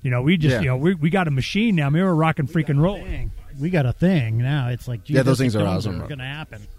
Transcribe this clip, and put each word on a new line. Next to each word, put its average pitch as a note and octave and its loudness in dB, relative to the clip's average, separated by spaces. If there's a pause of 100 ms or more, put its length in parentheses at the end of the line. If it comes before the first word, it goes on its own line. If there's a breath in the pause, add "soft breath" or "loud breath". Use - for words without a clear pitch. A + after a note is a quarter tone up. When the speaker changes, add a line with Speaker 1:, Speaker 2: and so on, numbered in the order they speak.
Speaker 1:
You C3 -2
know, B2 0
we E3 4
just, D3 4
Speaker 2:
Yeah. D3 0
Speaker 1:
you D#3 0
know, B2+ 0
we, E3 2
we D#3 0
got F3+ 0
a D3 -2
machine G3 0
now. D3 2
I - 0
mean, D#3+ 2
we're F#3+ 2
rocking D#3+ 0
freaking D3+ 0
roll. F#3 0 (560)
Speaker 3:
We D#3+ -4
got D#3 2
a A#2 0
thing C3+ 2
now. B2+ 0
It's B2 -8
like A#2 -8
Speaker 2:
Yeah, D3 4
those C3 4
Speaker 3:
geodesic - -4
Speaker 2:
things B2+ 2
are G#2+ 2
Speaker 3:
domes F#2+ 0
Speaker 2:
awesome. E2+ -6
Speaker 3:
are - -10
gonna C3 -10
happen. C3+ -12 (180)